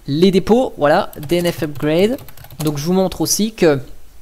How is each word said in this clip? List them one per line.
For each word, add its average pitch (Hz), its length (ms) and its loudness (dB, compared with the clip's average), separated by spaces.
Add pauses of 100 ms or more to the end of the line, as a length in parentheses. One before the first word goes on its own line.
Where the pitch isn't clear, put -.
les 165 240 4
dépôts. 208 480 2
Voilà, 151 400 2
D 147 160 -2
N 175 160 0
F - 100 -12
upgrade. 165 560 0 (460)
Donc 151 160 -2
je 143 60 -8
vous 175 80 0
montre 185 280 0
aussi 202 320 0
que 147 260 4 (420)